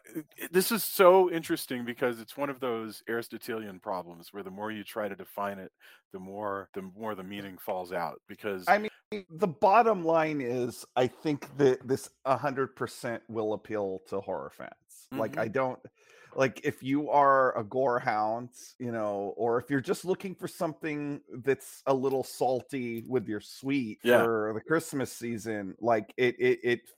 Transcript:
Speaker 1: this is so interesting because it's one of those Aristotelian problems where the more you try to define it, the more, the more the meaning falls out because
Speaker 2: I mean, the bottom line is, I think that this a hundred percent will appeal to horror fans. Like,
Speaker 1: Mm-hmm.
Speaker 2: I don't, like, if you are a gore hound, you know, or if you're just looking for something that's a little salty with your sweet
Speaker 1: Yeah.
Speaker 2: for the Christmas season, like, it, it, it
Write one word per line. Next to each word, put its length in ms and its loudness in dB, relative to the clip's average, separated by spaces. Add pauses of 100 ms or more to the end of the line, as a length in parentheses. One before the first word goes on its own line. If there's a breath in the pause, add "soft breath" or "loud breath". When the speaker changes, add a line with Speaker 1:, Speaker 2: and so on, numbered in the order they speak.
(520)
Speaker 1:
this 180 4
is 140 0
so 480 8
interesting 520 -4
because 360 -2
it's 160 -18
one 120 -4
of 120 -8
those 480 -6
Aristotelian 720 -8
problems 520 -8
where 120 -10
the 80 -14
more 180 -8
you 140 -8
try 240 -6
to 80 -10
define 420 -6
it, 140 -14 (400 soft breath)
the 80 -12
more, 540 -6
the 80 -8
more 340 -8
the 80 -10
meaning 340 -10
falls 340 -6
out 360 -6
because 400 -6
Speaker 2:
I 100 6
mean, 120 -4 (400 soft breath)
the 180 0
bottom 560 4
line 360 2
is, 440 -2 (100)
I 140 4
think 500 -4
that 300 4
this 200 -2 (160)
a 120 2
hundred 400 -2
percent 500 -6
will 260 -2
appeal 580 -4
to 100 -4
horror 360 -6
fans. 140 -14 (400)
Like, 220 -4
Speaker 1:
Mm-hmm. 80 -4
Speaker 2:
I 80 -2
don't, 320 -2 (560 soft breath)
like, 280 2
if 180 -2
you 280 0
are 460 6
a 60 -2
gore 380 2
hound, 480 0 (320)
you 100 -6
know, 460 -2
or 240 2
if 100 -8
you're 100 2
just 240 -4
looking 300 -4
for 140 -8
something 720 -4 (240)
that's 420 -2
a 80 6
little 300 0
salty 800 -2
with 220 -2
your 120 -4
sweet 600 -4
Speaker 1:
Yeah. 220 6
Speaker 2:
for 280 0
the 80 -4
Christmas 520 -2
season, 640 -6
like, 380 2
it, 240 4
it, 240 4
it 340 0